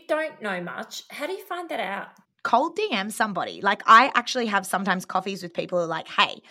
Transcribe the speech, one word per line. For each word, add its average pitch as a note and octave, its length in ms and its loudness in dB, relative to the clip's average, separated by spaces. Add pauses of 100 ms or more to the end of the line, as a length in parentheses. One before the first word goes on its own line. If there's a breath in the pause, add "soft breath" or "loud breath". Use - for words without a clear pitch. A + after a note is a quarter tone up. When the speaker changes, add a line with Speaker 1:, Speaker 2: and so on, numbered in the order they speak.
Speaker 1:
don't D#4 340 -4
know F#3+ 180 -4
much, - 500 -12
how C#4 160 -8
do F4 60 -8
you G4 120 -10
find F4 240 -8
that D4+ 120 -6
out? G3 280 -8 (340)
Speaker 2:
Cold D4+ 340 2
D G#4+ 160 0
M G#3 180 -2
somebody. E3 500 -4
Like, G3 260 0
I B3+ 280 10
actually A#3+ 320 0
have G3 200 0
sometimes F#3 380 -2
coffees F#3+ 380 -4
with F3 120 -14
people F3 240 -4
who F3 60 0
are D#3+ 40 -4
like, D#3+ 200 -6
"Hey," - 320 2 (100)